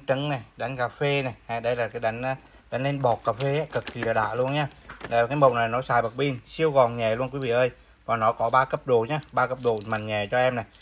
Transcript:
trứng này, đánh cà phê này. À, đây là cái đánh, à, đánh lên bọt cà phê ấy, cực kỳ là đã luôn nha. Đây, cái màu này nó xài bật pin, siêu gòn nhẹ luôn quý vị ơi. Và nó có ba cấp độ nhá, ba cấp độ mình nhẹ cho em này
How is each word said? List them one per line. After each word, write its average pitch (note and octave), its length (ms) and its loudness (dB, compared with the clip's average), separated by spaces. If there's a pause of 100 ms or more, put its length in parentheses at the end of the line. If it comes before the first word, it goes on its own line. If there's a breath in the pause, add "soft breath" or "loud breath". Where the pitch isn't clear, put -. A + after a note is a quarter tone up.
trứng C#3 220 0
này, C3 120 -4 (160)
đánh B2 200 -6
cà B2 100 -2
phê C#3+ 340 -2
này. B2+ 120 -4 (140)
À, A#2 120 -4
đây A#2 160 0
là A#2 120 -2
cái A#2 120 -8
đánh, A#2 220 -4
à, C3 140 -4 (360 loud breath)
đánh A#2+ 120 -2
lên C#3 180 -2
bọt A#2+ 240 2
cà A#2 80 0
phê C#3 240 0
ấy, D3+ 140 -2
cực A#2+ 140 -4
kỳ - 160 -8
là A2+ 120 -2
đã G#2+ 220 0
luôn C3 180 2
nha. D3 140 0 (420 loud breath)
Đây, A#2 180 4
cái C#3 100 -2
màu C3+ 160 6
này A#2 160 0
nó B2 120 -2
xài A#2+ 200 2
bật A2+ 160 -2
pin, C3+ 300 -2
siêu D#3+ 240 0
gòn A#2+ 260 4
nhẹ A2+ 180 0
luôn B2+ 140 -4
quý C#3 100 -8
vị C3 100 -4
ơi. B2 220 2 (340 soft breath)
Và A#2 120 0
nó A2+ 140 2
có A2+ 180 -2
ba C3 160 4
cấp D3 200 -4
độ A#2 240 4
nhá, D3+ 100 -2 (120)
ba B2 160 0
cấp B2+ 160 -6
độ A2+ 220 0
mình G#2+ 200 -4
nhẹ G#2+ 200 -2
cho G2+ 120 -2
em B2+ 180 2
này A2+ 100 -6 (160)